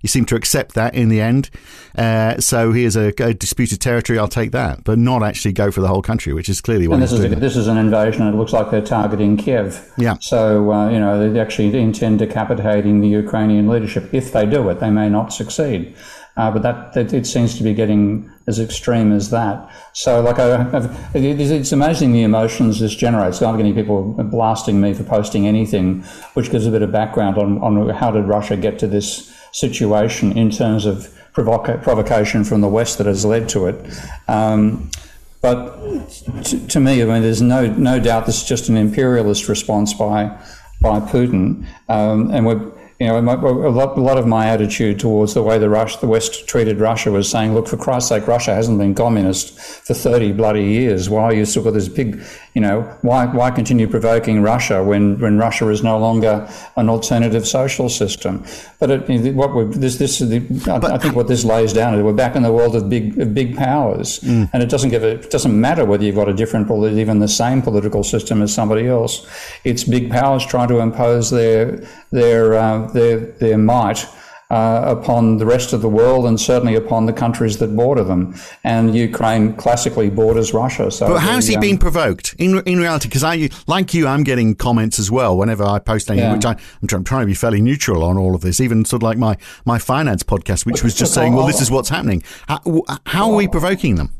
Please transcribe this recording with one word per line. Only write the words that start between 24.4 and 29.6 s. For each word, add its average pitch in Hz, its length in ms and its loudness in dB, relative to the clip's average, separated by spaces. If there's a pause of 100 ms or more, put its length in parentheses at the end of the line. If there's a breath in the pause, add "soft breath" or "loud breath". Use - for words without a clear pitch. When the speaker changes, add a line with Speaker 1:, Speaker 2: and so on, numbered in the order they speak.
Speaker 2:
me 101 120 0
for 101 100 -6
posting 104 440 0
anything, 98 560 0 (300 loud breath)
which 127 180 -2
gives 113 140 0
a 117 60 2
bit 107 100 2
of 95 100 -2
background 107 460 0
on, 101 220 0
on 107 320 0
how 113 200 -2
did 104 140 0
Russia 104 320 0
get 101 220 -2
to 110 80 -2
this - 460 -6 (200 loud breath)
situation 110 840 0